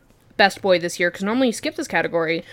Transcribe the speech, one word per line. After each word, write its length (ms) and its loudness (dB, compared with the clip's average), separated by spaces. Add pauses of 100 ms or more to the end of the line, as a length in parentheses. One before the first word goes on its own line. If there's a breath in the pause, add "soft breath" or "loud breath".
(380)
Best 260 2
Boy 160 4
this 200 -6
year, 120 2
'cause 100 -14
normally 260 0
you 60 0
skip 220 -6
this 120 -6
category. 640 -2